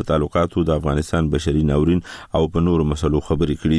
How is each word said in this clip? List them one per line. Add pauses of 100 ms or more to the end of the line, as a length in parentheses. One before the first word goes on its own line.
په
تعلقاتو،
د
افغانستان
بشري
ناورین (320)
او
په
نورو
مسلو
خبرې
کړې